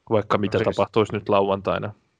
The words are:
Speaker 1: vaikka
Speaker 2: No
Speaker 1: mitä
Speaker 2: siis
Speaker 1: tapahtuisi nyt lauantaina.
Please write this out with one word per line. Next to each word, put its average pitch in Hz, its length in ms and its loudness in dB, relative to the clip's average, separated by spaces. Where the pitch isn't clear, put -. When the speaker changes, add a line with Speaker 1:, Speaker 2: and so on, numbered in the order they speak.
Speaker 1:
vaikka 107 260 0
Speaker 2:
No 101 40 0
Speaker 1:
mitä 101 180 -2
Speaker 2:
siis 101 180 0
Speaker 1:
tapahtuisi 101 360 0
nyt 101 160 -6
lauantaina. 98 640 0